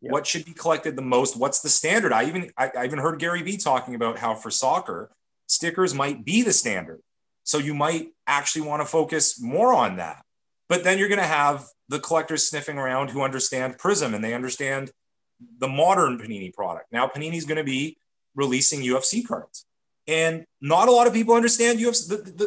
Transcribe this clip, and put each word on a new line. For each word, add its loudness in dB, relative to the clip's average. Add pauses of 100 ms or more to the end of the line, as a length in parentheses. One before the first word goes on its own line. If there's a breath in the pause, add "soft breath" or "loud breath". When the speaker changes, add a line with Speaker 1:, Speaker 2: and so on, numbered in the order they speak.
Speaker 1:
Yep. -6
Speaker 2:
what 0
should -4
be -20
collected -2
the -6
most, 2
what's 0
the -4
standard. 2
I 4
even, -6
I, -2
I -2
even -6
heard -2
Gary -4
Vee -6
talking 0
about -2
how -2
for -10
soccer, -2 (360)
stickers 0
might -2
be 2
the 2
standard. -2 (420)
So -2
you -2
might 0 (180)
actually 0
wanna -4
focus 0
more 2
on 2
that. -10 (460)
But 0
then 4
you're 0
gonna 2
have 2 (240)
the -4
collectors -2
sniffing -6
around -2
who -6
understand -2
Prism 0
and -4
they -2
understand -6 (680)
the -2
modern 2
Panini -10
product. -8
Now 0
Panini's -8
gonna -4
be -4 (360)
releasing 0
U 2
F 0
C 0
cards. -10 (400)
And 0 (160)
not 6
a 8
lot 8
of 4
people 4
understand 4
U 2
F -2
C, -2
the, -10
the, -4